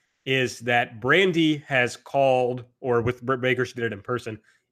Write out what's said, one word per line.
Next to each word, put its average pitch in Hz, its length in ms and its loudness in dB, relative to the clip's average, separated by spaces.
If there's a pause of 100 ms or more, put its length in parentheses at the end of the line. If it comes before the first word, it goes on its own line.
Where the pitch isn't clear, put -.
(260)
is 131 340 0
that 120 400 0
Brandi 156 640 2
has 123 340 0
called, 127 680 0 (160)
or 120 220 2
with 120 220 -2
Britt 127 180 -2
Baker, 127 240 2
she - 80 -14
did 120 120 -4
it 107 80 -4
in 98 80 -14
person, 117 380 -8 (320)